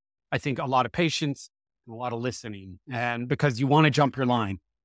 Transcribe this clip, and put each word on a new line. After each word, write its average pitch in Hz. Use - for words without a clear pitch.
I 135
think, 139
a 156
lot 127
of 117
patience 156
and 117
a -
lot 123
of 117
listening. 101
And 120
because 139
you 135
wanna 151
jump 139
your 135
line, 110